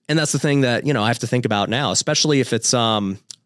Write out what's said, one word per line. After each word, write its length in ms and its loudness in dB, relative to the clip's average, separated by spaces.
And 120 0
that's 120 -2
the 80 0
thing 220 2
that, 240 0
you 80 0
know, 100 0
I 40 0
have 120 0
to 80 -6
think 180 0
about 240 -2
now, 220 -2
especially 480 0
if 140 0
it's, 200 0
um, 440 0